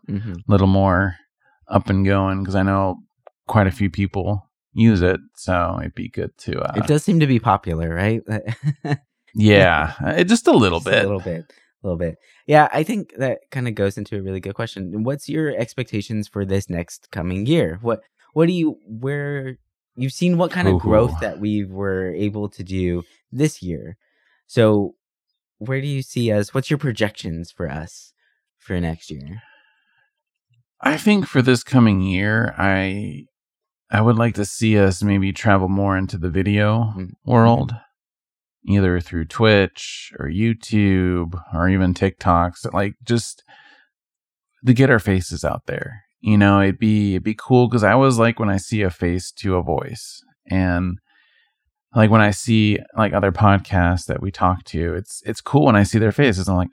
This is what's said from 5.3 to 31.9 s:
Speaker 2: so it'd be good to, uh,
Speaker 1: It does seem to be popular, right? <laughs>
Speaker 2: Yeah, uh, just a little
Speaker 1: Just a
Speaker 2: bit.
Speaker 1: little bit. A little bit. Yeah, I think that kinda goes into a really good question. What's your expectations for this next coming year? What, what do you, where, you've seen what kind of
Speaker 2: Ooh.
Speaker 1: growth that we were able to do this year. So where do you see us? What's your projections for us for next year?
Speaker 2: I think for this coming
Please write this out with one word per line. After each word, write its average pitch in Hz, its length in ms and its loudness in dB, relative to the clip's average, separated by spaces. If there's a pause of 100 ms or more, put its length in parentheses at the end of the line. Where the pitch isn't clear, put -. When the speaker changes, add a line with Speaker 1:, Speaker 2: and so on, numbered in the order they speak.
Speaker 2:
so 90 460 -2
it'd 82 140 -10
be - 140 -10
good - 300 -10
to, - 220 -8
uh, - 160 -8
Speaker 1:
It - 100 -2
does 151 160 0
seem 175 160 2
to 147 80 2
be 127 120 2
popular, 82 540 -2
right? 104 320 -2
<laughs> 135 800 -6 (280)
Speaker 2:
Yeah, 95 600 4 (100)
uh, 151 200 0
just 220 240 0
a 349 60 8
little 92 260 4
Speaker 1:
Just 82 80 -8
a 95 40 -2
Speaker 2:
bit. 104 140 4
Speaker 1:
little 98 160 -4
bit. 82 240 -8 (380)
A - 40 -10
little 87 100 -4
bit. 82 180 -6 (320)
Yeah, 151 240 6
I 143 120 -2
think 196 340 -6
that 127 220 -4 (120)
kinda 123 200 -6
goes 98 260 -2
into 107 200 -10
a 98 40 -10
really 95 180 -8
good 95 160 -10
question. 98 480 -8
What's 139 240 -6
your 151 280 -4
expectations 110 720 -6
for 101 160 -6
this 95 240 -2
next - 420 -8
coming 92 340 -6
year? 113 360 0
What, 117 200 -4 (320)
what 156 140 2
do 175 60 0
you, 160 320 -2
where, 135 720 -8 (380)
you've 131 180 -6
seen 175 240 0
what 170 140 0
kind 180 180 -2
of 92 60 2
Speaker 2:
Ooh. 87 40 0
Speaker 1:
growth 107 420 0
that 101 180 -6
we 104 260 -4
were 95 480 -6
able 104 360 -6
to - 140 -16
do 90 400 -4 (280)
this 147 320 -4
year. 80 340 -10 (500)
So 107 480 2 (640)
where 131 220 -8
do 139 60 -8
you 139 140 -6
see 120 300 -2
us? 104 220 -2
What's 135 160 -4
your 151 100 0
projections 101 720 -6
for 85 180 -8
us - 440 -14 (460)
for 92 200 -6
next 82 320 -6
year? 76 300 -16 (1400)
Speaker 2:
I 156 160 0
think 202 300 2
for 135 140 2
this 123 220 2
coming 110 380 4